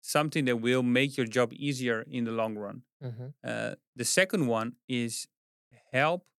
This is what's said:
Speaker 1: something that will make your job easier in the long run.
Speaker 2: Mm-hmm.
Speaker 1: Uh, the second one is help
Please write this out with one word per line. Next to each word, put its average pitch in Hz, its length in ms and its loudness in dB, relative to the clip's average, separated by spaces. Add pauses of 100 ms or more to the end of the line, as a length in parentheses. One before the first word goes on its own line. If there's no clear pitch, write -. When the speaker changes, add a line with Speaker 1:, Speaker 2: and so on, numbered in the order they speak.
Speaker 1:
something 151 460 0
that 123 100 2
will 123 260 2
make 123 340 2
your 123 100 0
job 117 260 2
easier 127 560 -2
in 127 160 -2
the 113 80 -2
long 110 240 -2
run. 104 260 -10 (220)
Speaker 2:
Mm-hmm. 123 220 -10 (180)
Speaker 1:
Uh, 113 300 -4 (200)
the - 100 -6
second 185 440 2
one 117 280 0 (120)
is 120 400 -2 (640)
help 156 340 2 (120)